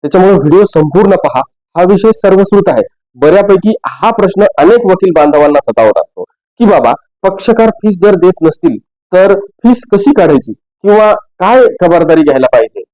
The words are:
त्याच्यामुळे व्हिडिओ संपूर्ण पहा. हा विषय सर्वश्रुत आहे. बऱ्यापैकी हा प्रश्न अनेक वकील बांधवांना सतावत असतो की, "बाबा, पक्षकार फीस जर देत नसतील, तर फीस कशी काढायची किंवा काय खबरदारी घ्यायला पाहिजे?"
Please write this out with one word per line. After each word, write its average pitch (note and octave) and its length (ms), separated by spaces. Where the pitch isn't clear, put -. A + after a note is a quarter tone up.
त्याच्यामुळे F#3 300
व्हिडिओ D#3+ 320
संपूर्ण E3+ 460
पहा. C3+ 320
हा E3+ 60
विषय G3 300
सर्वश्रुत G3 560
आहे. A#2+ 140
बऱ्यापैकी F#3+ 600
हा - 240
प्रश्न G3+ 340
अनेक G#3+ 280
वकील F#3 300
बांधवांना D3 440
सतावत A2 360
असतो F2 280
की, A#3+ 60
"बाबा, C#3 280
पक्षकार A3+ 480
फीस G#3 320
जर G#3 120
देत F3 280
नसतील, D#3 360
तर F#3+ 280
फीस A#3 400
कशी G3+ 200
काढायची D#3+ 400
किंवा G#3+ 640
काय A#3 500
खबरदारी E3 560
घ्यायला C3+ 260
पाहिजे?" B2 360